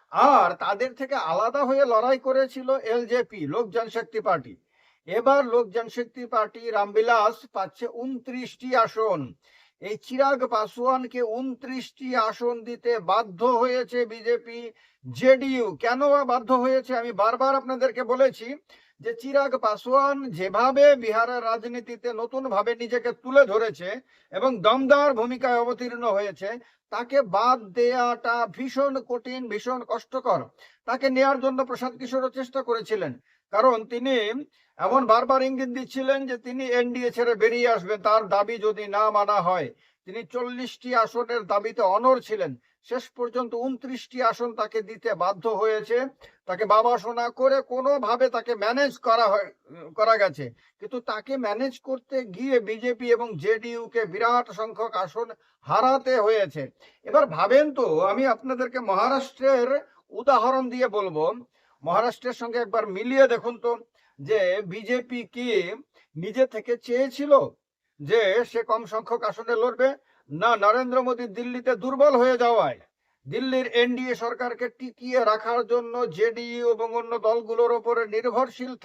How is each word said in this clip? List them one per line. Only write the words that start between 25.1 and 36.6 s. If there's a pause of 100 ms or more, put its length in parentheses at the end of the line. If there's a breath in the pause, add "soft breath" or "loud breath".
ভূমিকায়
অবতীর্ণ (120)
হয়েছে, (440 soft breath)
তাকে (180)
বাদ (180)
দেয়াটা (200)
ভীষণ (160)
কঠিন, (100)
ভীষণ (100)
কষ্টকর। (480 soft breath)
তাকে (100)
নেয়ার
জন্য (120)
প্রশান্ত
কিশোরও
চেষ্টা
করেছিলেন, (420)
কারণ (160)
তিনি (640)
এমন (100)
বারবার
ইঙ্গিত
দিচ্ছিলেন (100)
যে (100)
তিনি (160)